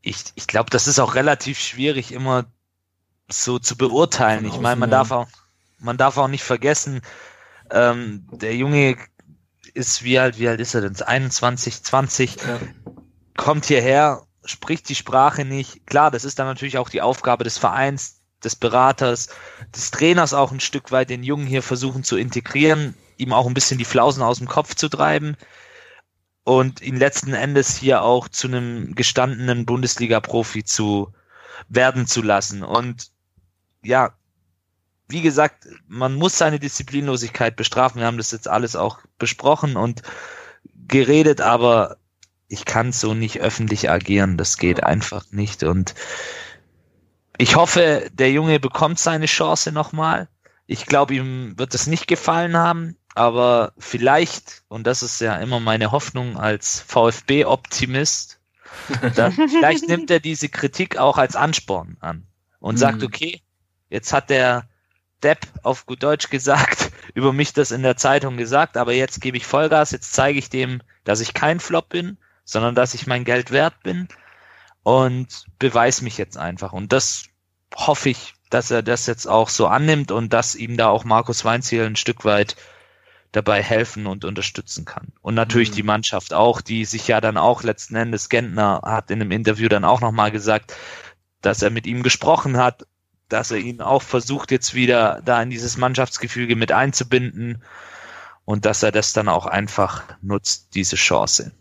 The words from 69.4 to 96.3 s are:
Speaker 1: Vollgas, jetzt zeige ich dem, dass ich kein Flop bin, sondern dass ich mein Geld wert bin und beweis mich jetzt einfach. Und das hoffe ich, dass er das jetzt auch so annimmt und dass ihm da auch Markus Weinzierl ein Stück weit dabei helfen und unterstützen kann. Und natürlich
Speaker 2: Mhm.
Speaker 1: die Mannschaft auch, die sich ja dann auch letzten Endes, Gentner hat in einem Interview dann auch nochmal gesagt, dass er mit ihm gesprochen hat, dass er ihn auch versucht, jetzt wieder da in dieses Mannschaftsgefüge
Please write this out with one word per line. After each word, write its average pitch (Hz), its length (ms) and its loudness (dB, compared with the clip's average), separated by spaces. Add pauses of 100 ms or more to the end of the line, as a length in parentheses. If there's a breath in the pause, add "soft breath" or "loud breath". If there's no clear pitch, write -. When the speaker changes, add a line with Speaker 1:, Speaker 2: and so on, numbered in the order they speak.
Speaker 1:
Vollgas, 151 460 2
jetzt - 200 -10
zeige 143 260 2
ich 135 120 -8
dem, 127 320 -4 (220)
dass 107 160 0
ich 117 140 -6
kein 160 260 0
Flop - 280 -4
bin, 175 300 -8 (260)
sondern 117 300 -2
dass 123 200 2
ich - 120 -10
mein 123 180 -4
Geld 123 260 0
wert 143 320 0
bin 180 260 -6 (720 soft breath)
und 127 640 2 (120)
beweis 123 440 2
mich 117 160 -8
jetzt - 180 -8
einfach. 87 360 -8
Und 98 200 -4
das - 320 0 (500)
hoffe - 360 0
ich, - 240 -8 (160)
dass 123 200 0
er 117 120 0
das 117 240 -2
jetzt 117 200 -6
auch 110 220 2
so - 180 0
annimmt 143 460 2
und 113 200 -2
dass 117 220 0
ihm 117 220 -8
da 113 120 4
auch 107 160 2
Markus 113 400 0
Weinzierl 117 420 0
ein 110 100 -4
Stück - 280 -4
weit 104 320 2 (800 soft breath)
dabei 107 260 2
helfen 110 440 -2
und 95 180 -8
unterstützen - 640 -8
kann. - 220 -14 (120)
Und 110 140 -4
natürlich 113 360 2
Speaker 2:
Mhm. 104 40 -12
Speaker 1:
die 104 80 -6
Mannschaft 104 500 -2
auch, 113 280 4
die 113 260 -4
sich - 200 -6
ja 107 140 4
dann 110 160 0
auch 113 260 2
letzten 113 320 -4
Endes, 113 340 -4
Gentner 104 540 0
hat 110 280 -4
in 110 100 -2
einem 107 100 -4
Interview 110 380 0
dann 104 160 2
auch 113 160 4
nochmal 110 300 2
gesagt, 107 440 -2 (680 loud breath)
dass 101 200 0
er 101 80 2
mit 113 160 -6
ihm 120 160 -4
gesprochen 135 540 2
hat, 123 300 0 (420)
dass 113 220 -4
er 110 80 -2
ihn 117 240 -8
auch 127 200 2
versucht, 131 480 -4
jetzt 127 240 -2
wieder 120 500 2
da 120 180 2
in 123 80 -4
dieses 117 260 -6
Mannschaftsgefüge 123 800 -2